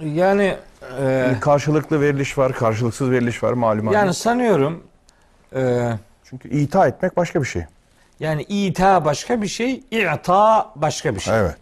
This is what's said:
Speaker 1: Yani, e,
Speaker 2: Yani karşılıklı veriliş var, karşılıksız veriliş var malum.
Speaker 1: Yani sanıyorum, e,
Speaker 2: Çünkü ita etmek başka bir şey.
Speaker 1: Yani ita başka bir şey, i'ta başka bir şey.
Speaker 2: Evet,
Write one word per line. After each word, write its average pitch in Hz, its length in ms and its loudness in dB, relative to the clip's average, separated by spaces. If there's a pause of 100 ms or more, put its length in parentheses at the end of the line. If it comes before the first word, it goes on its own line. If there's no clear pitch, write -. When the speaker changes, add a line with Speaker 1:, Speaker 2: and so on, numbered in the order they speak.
Speaker 1:
Yani, 185 540 0 (460)
e, - 20 0
Speaker 2:
Yani 131 360 0
karşılıklı 143 640 2
veriliş 139 360 0
var, 131 160 2
karşılıksız 117 580 -2
veriliş 120 320 0
var 113 100 0
malum. 110 380 0
Speaker 1:
Yani 202 220 2
sanıyorum, 196 720 0 (720)
e, 123 360 0 (320)
Speaker 2:
Çünkü - 260 -18
ita 147 380 2
etmek - 300 -2
başka 175 240 0
bir 120 60 -2
şey. 85 180 -6 (540)
Speaker 1:
Yani 151 240 -4
ita 190 640 2
başka 208 360 -2
bir 202 60 -4
şey, 240 440 -4
i'ta 208 840 2
başka 143 400 -2
bir 92 40 -6
şey. 107 200 0
Speaker 2:
Evet, 87 220 0